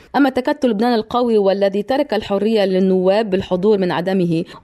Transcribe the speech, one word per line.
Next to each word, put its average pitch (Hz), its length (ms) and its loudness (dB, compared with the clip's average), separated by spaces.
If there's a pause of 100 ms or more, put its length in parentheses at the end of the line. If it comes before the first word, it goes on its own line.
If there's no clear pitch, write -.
(160)
أما 262 140 2
تكتل 294 380 -2
لبنان 233 260 0
القوي 233 440 0
والذي 196 440 0
ترك 269 320 -2
الحرية 202 500 0
للنواب 190 640 2
بالحضور 190 480 0
من 175 140 -2
عدمه 175 520 -2 (180)